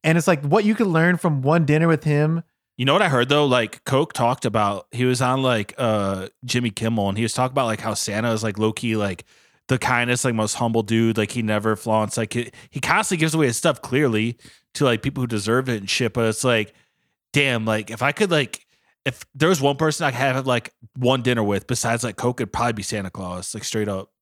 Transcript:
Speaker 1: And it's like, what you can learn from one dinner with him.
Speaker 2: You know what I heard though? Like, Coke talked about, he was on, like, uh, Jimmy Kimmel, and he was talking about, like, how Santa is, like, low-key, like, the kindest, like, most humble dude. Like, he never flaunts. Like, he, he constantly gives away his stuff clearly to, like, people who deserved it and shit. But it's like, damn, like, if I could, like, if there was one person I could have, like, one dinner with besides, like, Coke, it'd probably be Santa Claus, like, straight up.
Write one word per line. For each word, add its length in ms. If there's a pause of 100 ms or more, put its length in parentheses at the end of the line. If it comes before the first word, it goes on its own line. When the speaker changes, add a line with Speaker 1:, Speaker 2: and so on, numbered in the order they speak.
Speaker 1:
And 140
it's 100
like, 160
what 220
you 100
can 180
learn 240
from 240
one 240
dinner 220
with 160
him. 400 (340)
Speaker 2:
You 80
know 80
what 80
I 80
heard 200
though? 180
Like, 380
Coke 280
talked 320
about, 460
he 140
was 160
on, 200
like, 380
uh, 480 (180)
Jimmy 240
Kimmel, 400
and 80
he 60
was 100
talking 200
about, 120
like, 160
how 140
Santa 360
is, 120
like, 160
low-key, 360
like, 280 (440)
the 120
kindest, 440
like, 120
most 180
humble 300
dude. 340
Like, 140
he 100
never 340
flaunts. 420
Like, 160
he, 180 (180)
he 100
constantly 400
gives 140
away 140
his 100
stuff 240
clearly 560 (380)
to, 100
like, 160
people 200
who 60
deserved 420
it 80
and 120
shit. 240
But 120
it's 180
like, 280 (600)
damn, 320
like, 240
if 140
I 80
could, 180
like, 340 (420)
if 280
there 160
was 100
one 180
person 280
I 60
could 80
have, 280
like, 240 (240)
one 280
dinner 200
with 220
besides, 380
like, 120
Coke, 260
it'd 120
probably 200
be 100
Santa 260
Claus, 460
like, 80
straight 260
up. 220 (100)